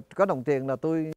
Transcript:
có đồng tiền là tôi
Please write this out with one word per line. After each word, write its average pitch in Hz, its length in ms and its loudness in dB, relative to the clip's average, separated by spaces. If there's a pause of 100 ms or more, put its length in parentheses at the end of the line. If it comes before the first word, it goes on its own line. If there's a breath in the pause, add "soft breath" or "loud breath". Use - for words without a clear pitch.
(160)
có 190 100 6
đồng 147 180 -2
tiền 135 240 2
là 131 80 0
tôi 160 420 -2